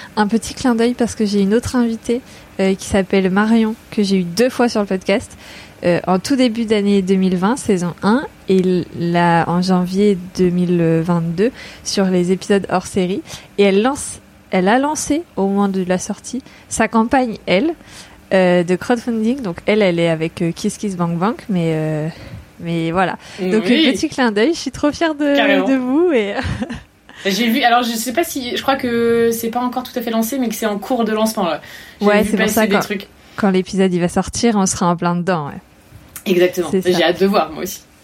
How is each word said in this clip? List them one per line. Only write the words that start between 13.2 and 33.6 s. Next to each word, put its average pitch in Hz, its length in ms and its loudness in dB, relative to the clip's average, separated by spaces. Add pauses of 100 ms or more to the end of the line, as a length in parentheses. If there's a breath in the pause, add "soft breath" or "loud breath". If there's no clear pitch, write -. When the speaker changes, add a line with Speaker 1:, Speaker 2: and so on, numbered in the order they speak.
Speaker 1:
Et 202 60 6
elle 196 180 4
lance 262 380 -2 (320)
elle 185 160 2
a 226 120 4
lancé, 294 440 -2 (120)
au 196 120 0
moment 202 200 2
de 190 200 -2
la 180 100 0
sortie, - 440 -8 (280 loud breath)
sa - 180 0
campagne, 233 580 0
elle, 254 280 2 (600 loud breath)
euh, 180 300 4
de 180 120 0
crowdfunding. 233 680 -2
Donc, 175 240 -6
elle, 214 160 2
elle 180 180 2
est 170 100 2
avec, 165 320 -2
euh, 170 100 0
Kiss 202 260 -4
Kiss 202 180 -6
Bank 170 220 -2
Bank, 208 320 -2
mais, 170 260 0
euh, 156 320 -4 (520 loud breath)
mais 170 320 -4
voilà. 175 260 -2 (220 loud breath)
Donc, 196 280 0
Speaker 2:
Oui. 294 200 4
Speaker 1:
euh, 262 40 4
petit 226 180 -2
clin 247 220 0
d'œil, 220 220 2
je 320 60 -10
suis 269 120 -8
trop 294 200 -2
fière 311 240 -2
de, 285 200 0
Speaker 2:
Carrément. 285 320 2
Speaker 1:
de 269 80 2
vous 269 380 2
et 208 260 0
<laughs> - 840 -8
Speaker 2:
J'ai 196 240 0
vu, 254 140 0
alors, 240 200 4
je 233 80 -4
sais 240 220 -6
pas 339 100 0
si, 254 320 -6
je - 60 -4
crois 269 140 0
que 233 560 0
c'est 226 180 -4
pas 233 100 -4
encore 247 240 -4
tout - 140 -10
à 240 40 -6
fait 226 100 -6
lancé, 226 260 -2
mais 254 100 0
que 220 80 -2
c'est 220 120 -4
en 208 100 -2
cours 233 280 -2
de 214 60 0
lancement, 220 340 0
là. 160 140 -2 (400 loud breath)
J'ai 202 80 2
Speaker 1:
Ouais, 208 140 6
Speaker 2:
vu 214 40 2
Speaker 1:
c'est 208 120 -2
pour - 80 2
Speaker 2:
passer 214 80 0
Speaker 1:
ça, 220 140 2
Speaker 2:
des 190 80 0
Speaker 1:
quand, 196 60 4
Speaker 2:
trucs. 196 260 -6 (280 loud breath)
Speaker 1:
quand 202 140 2
l'épisode, 185 440 2